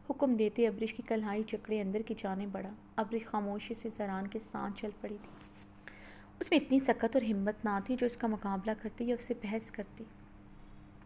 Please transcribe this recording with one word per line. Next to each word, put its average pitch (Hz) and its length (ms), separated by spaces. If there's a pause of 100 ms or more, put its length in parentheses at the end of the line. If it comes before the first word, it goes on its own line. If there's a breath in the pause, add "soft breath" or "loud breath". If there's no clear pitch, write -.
हुक्म 262 280
देते 214 280
अब्रिश 220 260
की - 120
कलाई 214 400
जकड़े 214 360
अंदर 202 220
की 220 120
जाने 196 340
बढ़ा। 196 240 (260)
अब्रिश 220 260
खामोशी 208 500
से 220 160
जरान 196 360
के 208 140
साथ 202 320
चल 208 200
पड़ी 208 260
थी। - 120 (1120 loud breath)
उसमें - 180
इतनी 269 200
सकत 226 360
और 254 80
हिम्मत 208 420
ना 202 160
थी 254 140
जो 247 100
इसका 233 220
मुकाबला 208 460
करती 220 320
या 240 100
उससे 233 180
बहस 220 360
करती। - 360 (1000)